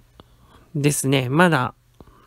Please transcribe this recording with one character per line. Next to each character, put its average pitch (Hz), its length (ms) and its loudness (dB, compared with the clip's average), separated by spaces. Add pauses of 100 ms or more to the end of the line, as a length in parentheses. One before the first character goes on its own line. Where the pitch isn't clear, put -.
(720)
で 147 180 0
す 135 160 -6
ね、 131 220 -2
ま 165 220 4
だ、 127 240 -2 (520)